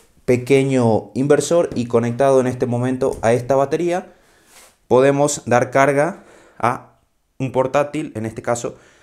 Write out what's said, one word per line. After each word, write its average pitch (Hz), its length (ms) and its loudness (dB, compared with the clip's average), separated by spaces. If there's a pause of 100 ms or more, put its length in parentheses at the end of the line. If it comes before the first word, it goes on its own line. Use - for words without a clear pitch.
(260)
pequeño 127 880 2
inversor 147 600 0
y 120 100 -4
conectado 120 560 2
en 123 60 -2
este 123 180 -4
momento 127 560 -2
a - 120 2
esta 123 220 -2
batería 165 580 -2 (720)
podemos 139 580 2
dar 123 240 0
carga 143 540 0 (400)
a - 360 -4 (400)
un 131 120 -4
portátil, 139 640 -2
en 110 120 -6
este 110 160 -12
caso 120 340 -6 (260)